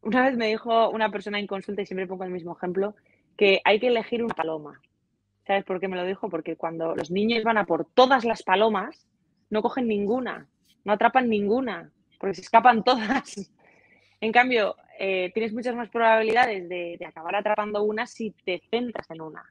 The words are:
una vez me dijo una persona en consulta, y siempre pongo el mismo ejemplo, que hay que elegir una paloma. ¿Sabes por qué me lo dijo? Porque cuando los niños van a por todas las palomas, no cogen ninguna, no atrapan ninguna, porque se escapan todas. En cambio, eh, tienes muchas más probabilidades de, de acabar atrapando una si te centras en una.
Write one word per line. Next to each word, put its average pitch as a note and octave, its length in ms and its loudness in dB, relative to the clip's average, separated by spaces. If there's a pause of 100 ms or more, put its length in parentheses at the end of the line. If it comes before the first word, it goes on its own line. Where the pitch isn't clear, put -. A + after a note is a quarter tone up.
una B3 220 2
vez C4 140 2
me A3+ 100 0
dijo A3+ 420 2
una A3 200 0
persona G3+ 300 -6
en G3+ 80 -6
consulta, G3 340 -6
y G3+ 40 -4
siempre F#3+ 220 -8
pongo F#3 160 -10
el F#3 80 -8
mismo E3+ 240 -10
ejemplo, F#3+ 400 -4 (420)
que G3 280 6
hay G#3 140 4
que B3 80 0
elegir A#3 360 0
una A3 120 -4
paloma. D#3 460 -8 (680)
¿Sabes G3 180 0
por F#3 140 -4
qué F#3+ 80 -4
me F#3 100 -4
lo F3+ 80 -2
dijo? F#3+ 240 -4
Porque E3 260 -6
cuando E3 400 -4
los C#3+ 160 -6
niños A3 320 0
van A3 140 2
a G3+ 80 0
por D#3+ 200 0
todas B3+ 400 4
las A3+ 180 -2
palomas, G#3 640 2 (420)
no G#3+ 120 0
cogen A#3+ 260 -2
ninguna, G#3+ 600 -2 (380)
no G3+ 80 2
atrapan A#3 360 2
ninguna, G#3 640 -2 (280)
porque G3 160 -4
se F#3+ 60 -16
escapan A3+ 420 6
todas. A3+ 680 -2 (680)
En A3 100 -2
cambio, A#3+ 440 2 (240)
eh, F#3 340 -2
tienes A3 200 -4
muchas A#3+ 220 -6
más A#3+ 140 -8
probabilidades A3 800 2
de, E3+ 300 -8
de F3 60 -12
acabar E3 300 -8
atrapando G#3 480 0
una G#3+ 240 -2
si A3 240 -8
te F3+ 380 -6
centras A#3+ 420 -6
en D#3+ 100 -14
una. D#3 280 -14